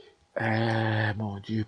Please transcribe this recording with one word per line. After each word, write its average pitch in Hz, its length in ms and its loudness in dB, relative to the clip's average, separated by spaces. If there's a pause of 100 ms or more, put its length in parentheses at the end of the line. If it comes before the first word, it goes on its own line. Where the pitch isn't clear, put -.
(400)
euh, 110 800 2
mon 101 220 -4
Dieu, 110 280 -2